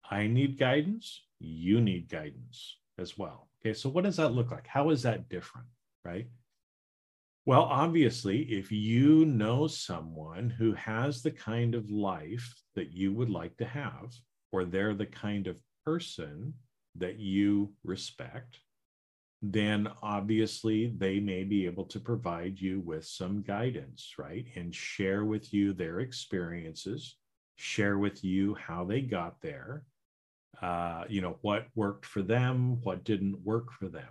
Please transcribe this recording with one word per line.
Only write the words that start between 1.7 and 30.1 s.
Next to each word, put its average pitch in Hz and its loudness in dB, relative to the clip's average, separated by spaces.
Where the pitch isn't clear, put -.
need 92 2
guidance - -12
as 90 -8
well. 87 -10
Okay, 110 0
so - -4
what 160 2
does 196 0
that 151 4
look 120 2
like? - -10
How 143 2
is 139 2
that 104 0
different, 120 -10
right? 90 -8
Well, 135 8
obviously, 143 4
if 107 -4
you 120 8
know 127 4
someone 82 -6
who 113 2
has 120 -2
the - 0
kind 117 0
of 107 -4
life 101 -4
that 82 -4
you 95 0
would 120 0
like 82 -4
to 113 -4
have, 120 -8
or 92 0
they're 98 0
the 101 -2
kind 101 -4
of 90 -8
person 127 -6
that 92 -4
you 101 4
respect, - -8
then 104 2
obviously 110 0
they 98 2
may 95 -2
be 98 2
able 90 -4
to - -8
provide 92 -4
you 95 -2
with 80 -6
some 98 -4
guidance, 107 -4
right? 110 -10
And 87 -8
share 98 0
with 107 -2
you 101 4
their 87 -4
experiences, 87 -6
share 101 0
with 101 -2
you 98 2
how 87 -6
they 107 0
got 90 -4
there, 147 -10